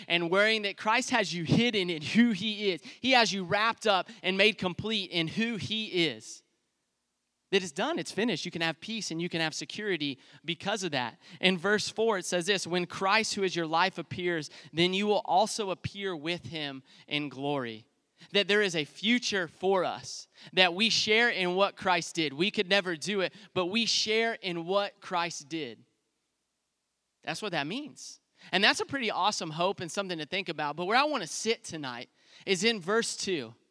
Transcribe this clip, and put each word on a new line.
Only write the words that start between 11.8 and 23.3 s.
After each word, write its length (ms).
four, 280
it 80
says 200
this, 220
"When 180
Christ, 500
who 80
is 120
your 120
life, 300
appears, 520
then 200
you 140
will 160
also 480
appear 420
with 320
him 380
in 220
glory." 560
That 140
there 140
is 140
a 100
future 640
for 360
us, 440
that 220
we 160
share 380
in 260
what 200
Christ 380
did. 200
We 180
could 180
never 260
do 260
it, 120